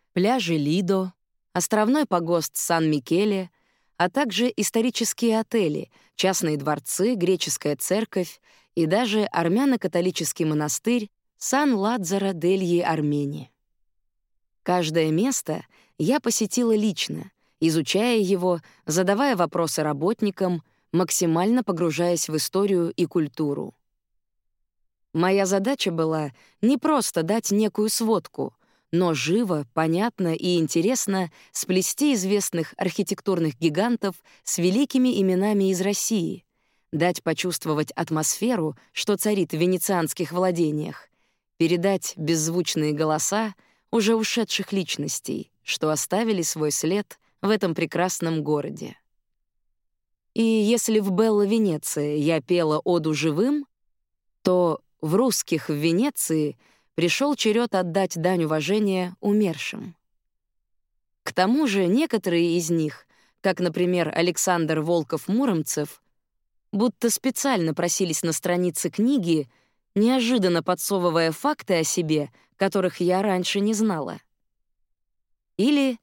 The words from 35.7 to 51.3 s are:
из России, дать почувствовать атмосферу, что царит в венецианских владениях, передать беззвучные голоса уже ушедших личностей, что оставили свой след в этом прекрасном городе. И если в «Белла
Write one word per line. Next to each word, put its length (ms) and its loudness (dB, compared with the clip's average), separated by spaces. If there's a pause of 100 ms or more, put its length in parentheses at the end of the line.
из 100 0
России, 640 -2 (460)
дать 320 0
почувствовать 720 -2
атмосферу, 840 -2 (140)
что 260 -2
царит 360 0
в 40 -2
венецианских 760 0
владениях, 760 -2 (480)
передать 600 0
беззвучные 760 0
голоса 640 -2 (380)
уже 240 4
ушедших 560 -2
личностей, 800 -4 (100)
что 280 -2
оставили 520 0
свой 300 -2
след 480 -2 (220)
в 80 2
этом 260 0
прекрасном 640 -2
городе. 540 -4 (1400)
И 80 0
если 560 2
в 140 0
«Белла 340 4